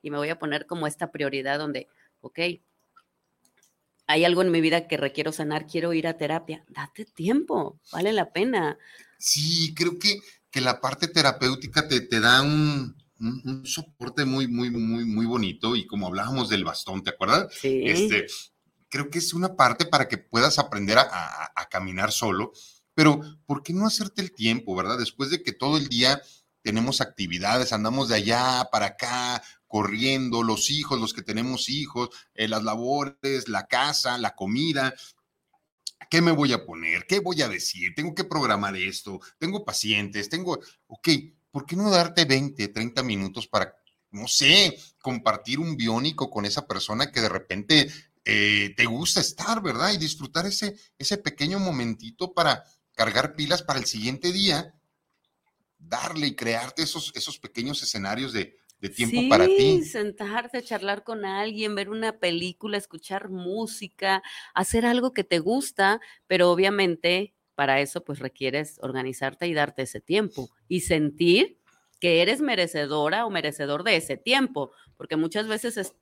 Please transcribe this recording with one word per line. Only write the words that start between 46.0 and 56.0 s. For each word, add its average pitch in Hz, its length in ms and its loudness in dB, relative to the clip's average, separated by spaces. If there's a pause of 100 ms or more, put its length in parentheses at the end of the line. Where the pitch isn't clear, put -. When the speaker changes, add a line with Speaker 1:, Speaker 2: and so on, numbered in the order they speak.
Speaker 2:
con 104 140 -4
esa 104 200 -4
persona 110 460 -4
que 120 100 -2
de 110 80 2
repente, 104 640 2 (340)
eh, 104 500 2
te 120 100 2
gusta 135 340 0
estar, 220 420 -2
¿verdad? 185 320 -2
Y 196 40 -2
disfrutar 156 500 -4
ese, 202 280 -4 (220)
ese 202 220 -2
pequeño 180 400 -4
momentito 127 760 -4
para 151 300 2 (320)
cargar 113 400 2
pilas 151 260 0
para 139 180 -4
el 113 60 -4
siguiente 131 460 -2
día, 185 420 0 (1040)
darle 156 500 -4